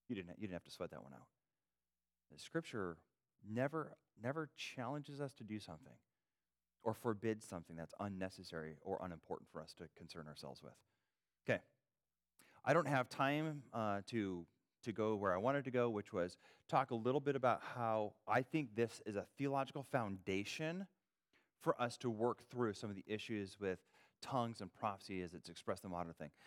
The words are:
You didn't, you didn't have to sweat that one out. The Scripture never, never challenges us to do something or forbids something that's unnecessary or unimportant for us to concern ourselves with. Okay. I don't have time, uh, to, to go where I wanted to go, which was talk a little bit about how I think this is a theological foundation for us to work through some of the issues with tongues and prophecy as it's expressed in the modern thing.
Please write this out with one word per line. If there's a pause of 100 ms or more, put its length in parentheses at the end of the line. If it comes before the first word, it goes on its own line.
You
didn't,
you
didn't
have
to
sweat
that
one
out. (1080)
The
Scripture (500)
never, (260)
never
challenges
us
to
do
something (880)
or
forbids
something
that's
unnecessary
or
unimportant
for
us
to (120)
concern
ourselves
with. (760)
Okay. (1040)
I
don't
have
time, (100)
uh,
to, (360)
to
go
where
I
wanted
to
go,
which
was (320)
talk
a
little
bit
about (120)
how (160)
I
think
this
is
a (120)
theological
foundation (760)
for
us
to
work (100)
through
some
of
the
issues
with (420)
tongues
and
prophecy
as
it's
expressed
in
the
modern
thing. (160)